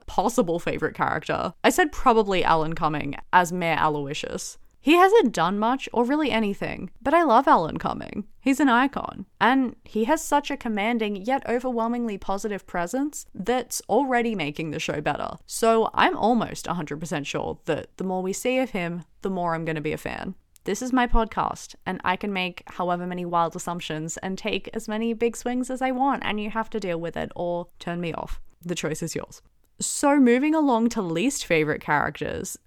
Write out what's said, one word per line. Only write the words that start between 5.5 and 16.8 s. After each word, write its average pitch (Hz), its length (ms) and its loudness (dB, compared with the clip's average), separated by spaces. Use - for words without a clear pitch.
much 233 340 -2
or 233 100 2
really 285 280 2
anything, 196 600 -2
but 277 100 0
I 339 100 6
love 277 240 6
Alan 220 300 4
Cumming. - 480 -6
He's 262 200 2
an 277 100 4
icon, 240 560 0
and 254 420 2
he 220 200 -2
has 302 200 0
such 285 260 0
a 277 60 -6
commanding 214 600 -2
yet 247 300 -2
overwhelmingly 233 680 -2
positive 196 500 -6
presence 247 680 -4
that's 233 560 -4
already 240 440 2
making 160 360 -4
the 151 100 -6
show 156 220 -4
better. 151 420 -4
So 226 480 2
I'm 302 240 4
almost 214 500 0
a 165 80 -2
hundred 151 240 -6